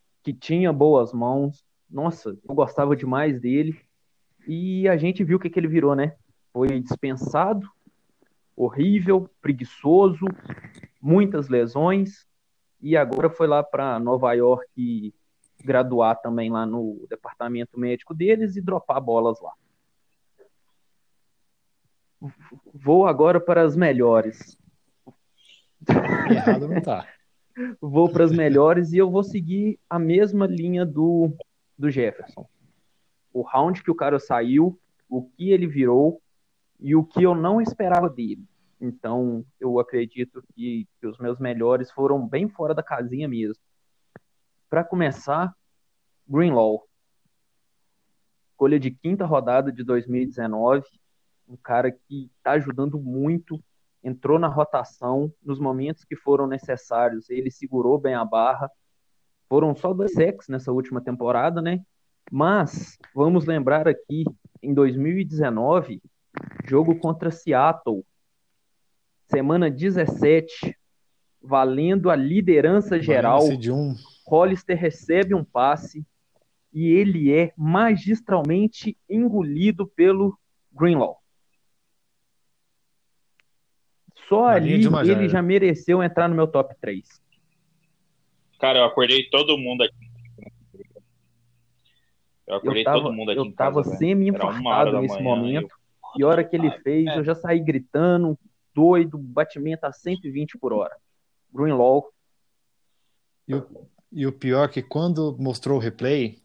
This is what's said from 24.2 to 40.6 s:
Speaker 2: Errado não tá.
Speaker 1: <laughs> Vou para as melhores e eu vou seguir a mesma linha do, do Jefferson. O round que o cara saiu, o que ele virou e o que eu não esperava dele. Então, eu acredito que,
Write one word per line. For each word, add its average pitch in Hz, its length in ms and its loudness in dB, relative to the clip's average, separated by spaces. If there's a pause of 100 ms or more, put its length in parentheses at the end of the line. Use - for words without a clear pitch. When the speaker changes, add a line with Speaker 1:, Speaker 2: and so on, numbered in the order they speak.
Speaker 2:
Errado 151 380 2
não 170 120 -4
tá. 123 260 -6 (400)
Speaker 1:
<laughs> 247 340 -14
Vou 160 320 2
para 175 120 4
as 165 80 4
melhores 160 600 4
e 180 60 2
eu 190 120 4
vou 196 140 0
seguir 196 640 -4
a 170 100 -4
mesma 196 480 2
linha 180 380 -4
do, 160 500 0 (420)
do 143 140 -4
Jefferson. 117 560 -6 (840)
O 123 100 -4
round 160 400 -2
que - 80 -2
o 165 40 0
cara 143 240 -2
saiu, 139 600 0 (300)
o 127 140 -6
que 180 280 -6
ele 185 160 2
virou 143 540 2 (580)
e 139 160 -2
o 160 100 4
que 175 180 -2
eu 180 120 4
não 180 260 0
esperava 180 500 0
dele. 117 340 -10 (360)
Então, 123 640 -6 (140)
eu 123 200 -2
acredito 123 640 -6 (120)
que, 117 320 -8 (140)